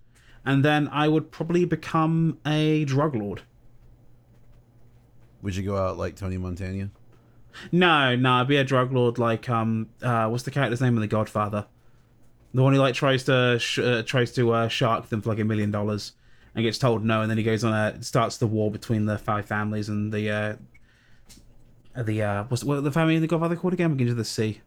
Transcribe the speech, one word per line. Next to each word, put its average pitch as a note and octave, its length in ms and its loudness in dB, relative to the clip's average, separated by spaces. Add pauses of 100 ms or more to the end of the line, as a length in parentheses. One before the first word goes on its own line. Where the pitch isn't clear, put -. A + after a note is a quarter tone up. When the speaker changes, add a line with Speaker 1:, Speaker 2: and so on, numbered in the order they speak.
(480)
Speaker 1:
And C3+ 180 4
then D3+ 260 2
I D3 160 0
would D#3 240 0
probably F3 340 0
become E3 800 0
a D#3 400 2
drug C#3 300 0
lord. G#2 260 -6 (2000)
Speaker 2:
Would F#2+ 140 -4
you G2 80 -4
go G2 140 -4
out F#2 200 -2
like F2 180 -6
Tony F#2 220 -6
Montana? F#2 520 -8 (840)
Speaker 1:
No, D#3 440 4
no, B2+ 180 4
I'd B2 140 2
be C#3+ 100 4
a C#3 60 4
drug B2+ 280 2
lord B2 260 2
like, A#2 320 0
um, A2+ 400 0 (120)
uh, A#2 260 0
what's A#2+ 160 -2
the C3+ 80 -8
character's A#2+ 300 0
name B2 140 4
in A2+ 60 2
The G#2+ 60 -2
Godfather? G#2 580 -2 (880)
The B2+ 80 2
one C3+ 120 6
who, C#3 60 4
like, C3+ 160 2
tries C3 300 2
to B2 340 4
sh-, - 200 -4
uh, A#2+ 240 2
tries A#2+ 300 0
to, A#2 180 2
uh, A2+ 160 2
shark A2+ 420 0
them A2 120 -2
for, A2+ 80 -4
like, G#2+ 100 -2
a G#2+ 60 0
million G#2+ 260 0
dollars G#2 420 -4 (400)
and A2+ 100 -2
gets A2 140 0
told A#2 260 2
no, A2+ 180 2
and A2 80 0
then A2 80 0
he A2 60 0
goes A2 200 0
on A2+ 100 2
a, G#2+ 300 -2
starts A2+ 340 -2
the A#2+ 100 0
war G#2+ 240 0
between G#2+ 340 -2
the G#2+ 120 -2
five G#2 280 -4
families G#2+ 440 -4
and G#2+ 240 -4
the, G#2+ 160 -2
uh, G#2+ 260 -4 (1500)
the, G#2+ 180 -2
uh, G#2 240 -2
what's, B2 180 -4
what C#3 200 -2
the D3 80 -2
family D#3+ 240 2
in D#3+ 60 2
The D#3+ 60 0
Godfather E3 280 0
called F3+ 180 -2
again? F3 220 0
Begins B2 200 0
with A#2+ 40 -4
a A2 60 -2
C. A2 420 -4